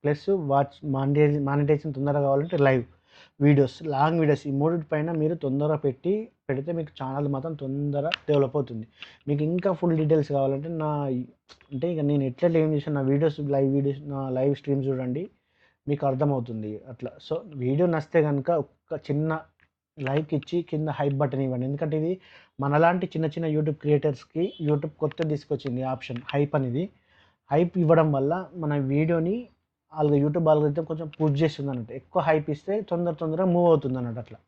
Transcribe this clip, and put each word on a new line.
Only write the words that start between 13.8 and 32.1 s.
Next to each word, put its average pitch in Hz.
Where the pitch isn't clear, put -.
నా 139
లైవ్ 139
స్ట్రీమ్స్ 139
చూడండి, 131
మీకు 143
అర్థమవుతుంది 123
అట్లా. 120
So 156
వీడియో 143
నచ్చితే 156
కనుక 139
ఒక్క -
చిన్న 151
లైక్ 147
ఇచ్చి 156
కింద 156
హైప్ 139
బటన్ 135
ఇవ్వండి, 127
ఎందుకంటే 147
ఇది 165
మనలాంటి 165
చిన్న 160
చిన్న 165
YouTube 151
క్రియేటర్స్‌కి 147
YouTube 147
కొత్త 156
తీసుకొచ్చింది 139
ఆప్షన్ 127
హైప్ 143
అనేది. 131
హైప్ 170
ఇవ్వడం 156
వల్ల 139
మన 147
వీడియోని 165
వాళ్ళ 151
YouTube 156
algorithm 151
కొంచెం 160
పుష్ 151
చేస్తుంది 147
అన్నట్టు, 120
ఎక్కువ -